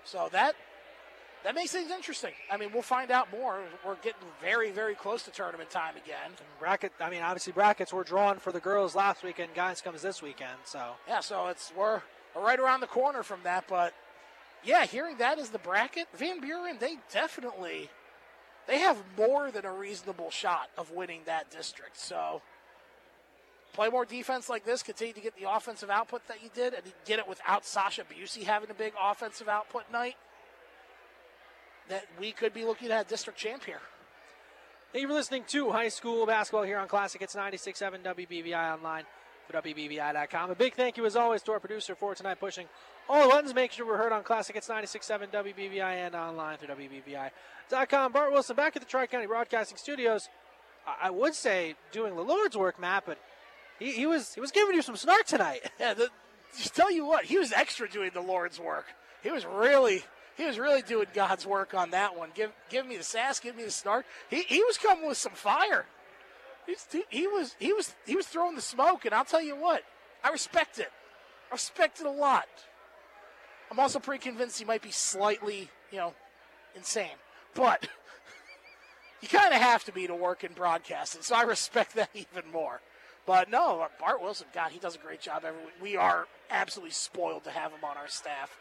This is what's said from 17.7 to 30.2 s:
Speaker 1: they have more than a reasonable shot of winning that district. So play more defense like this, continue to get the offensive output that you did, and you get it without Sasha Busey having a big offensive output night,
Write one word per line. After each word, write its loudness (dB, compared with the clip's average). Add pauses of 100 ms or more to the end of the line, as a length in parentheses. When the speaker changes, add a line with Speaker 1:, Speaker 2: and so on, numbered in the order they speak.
Speaker 1:
they 2
have 6 (200)
more 4
than -6
a -8
reasonable -8
shot -2
of -10
winning -8
that -4
district. -14
So -6 (1300)
play 2
more 0
defense -6
like -4
this, -2
continue -8
to -16
get -8
the -6
offensive -4
output -2
that -12
you -20
did, -2
and -12
you -18 (120)
get 2
it -6
without 0
Sasha -2
Busey -12
having 0
a -12
big -6
offensive -2
output -4
night, -4 (1700)